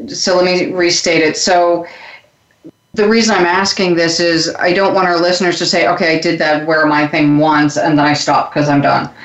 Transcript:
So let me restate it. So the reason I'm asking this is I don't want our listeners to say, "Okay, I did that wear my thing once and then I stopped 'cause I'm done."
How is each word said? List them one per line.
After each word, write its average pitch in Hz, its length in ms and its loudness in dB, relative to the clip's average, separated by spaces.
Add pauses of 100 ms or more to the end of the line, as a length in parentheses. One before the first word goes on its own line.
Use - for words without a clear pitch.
(100)
So - 260 -2
let 185 100 2
me 180 280 0
restate 175 480 0
it. 151 160 0
So 175 480 0 (1080)
the 208 120 0
reason 220 280 2
I'm 180 100 2
asking 185 500 0
this 165 240 0
is 165 360 0
I 180 180 0
don't 190 220 0
want 185 120 0
our 175 120 0
listeners 175 400 0
to 180 60 -4
say, 170 220 0
"Okay, 160 280 0
I 151 40 0
did 165 200 -2
that 151 260 -2
wear 156 200 0
my 151 200 0
thing 147 320 2
once 151 400 2
and 156 200 0
then 147 80 2
I 147 80 2
stopped - 400 -2
'cause 147 140 0
I'm 139 140 2
done." 139 280 0 (160)